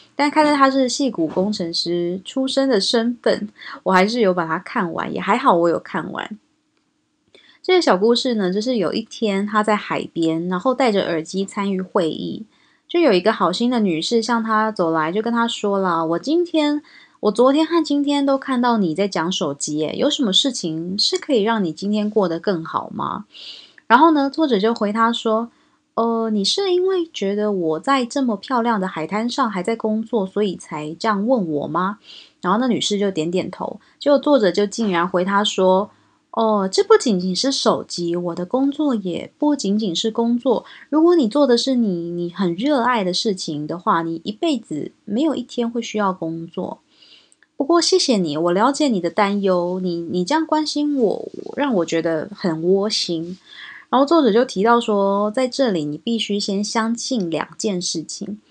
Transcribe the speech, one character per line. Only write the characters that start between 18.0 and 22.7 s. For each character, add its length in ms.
天 240
都 120
看 240
到 160
你 180
在 100
讲 240
手 240
机 260
耶， 180
有 120
什 140
么 80
事 180
情 480
是 200
可 160
以 80
让 200
你 120
今 180
天 180
过 200
得 100
更 240
好 320